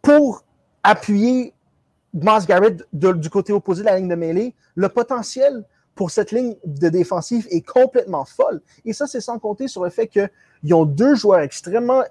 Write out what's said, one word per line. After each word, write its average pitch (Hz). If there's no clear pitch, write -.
pour 285
appuyer 214
Myles 190
Garrett 190
de, 180
du 165
côté 202
opposé 196
de 214
la 190
ligne 190
de 175
mêlée, 170
le 185
potentiel 240
pour 185
cette -
ligne 233
de 160
défensive 185
est 170
complètement 240
folle. -
Et 226
ça, 285
c'est 247
sans 233
compter 214
sur 185
le 180
fait 226
qu'ils -
ont 160
deux 202
joueurs 202
extrêmement 233